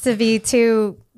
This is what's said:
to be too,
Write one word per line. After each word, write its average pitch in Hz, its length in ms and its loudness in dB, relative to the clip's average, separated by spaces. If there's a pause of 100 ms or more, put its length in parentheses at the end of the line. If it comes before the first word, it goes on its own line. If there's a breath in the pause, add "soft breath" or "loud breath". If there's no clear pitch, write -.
to 247 140 -2
be 220 220 0
too, 220 600 0 (200)